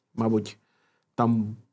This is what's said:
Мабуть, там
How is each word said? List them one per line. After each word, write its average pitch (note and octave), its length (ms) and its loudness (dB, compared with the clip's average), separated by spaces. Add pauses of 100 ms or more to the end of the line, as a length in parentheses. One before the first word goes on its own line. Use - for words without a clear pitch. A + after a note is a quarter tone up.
(140)
Мабуть, A2+ 440 -2 (560)
там A2+ 420 0 (160)